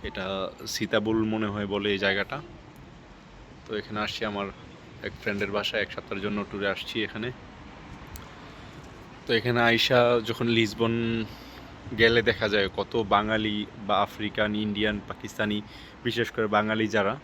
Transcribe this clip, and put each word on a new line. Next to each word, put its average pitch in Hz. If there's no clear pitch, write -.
এটা 98
সিতাবুল 110
মনে 107
হয় 104
বলে 101
এই 95
জায়গাটা। 101
তো -
এখানে 104
আসছি 104
আমার 101
এক 98
ফ্রেন্ডের 101
বাসায়, 104
এক 92
সপ্তাহের 98
জন্য 104
ট্যুরে 101
আসছি -
এখানে। 110
তো -
এখানে 120
আইসা 117
যখন 117
লিসবন 113
গেলে 117
দেখা 110
যায় 101
কত 101
বাঙালি 107
বা 104
আফ্রিকান, 107
ইন্ডিয়ান, 104
পাকিস্তানি, 104
বিশেষ 117
করে 110
বাঙালি 110
যারা 104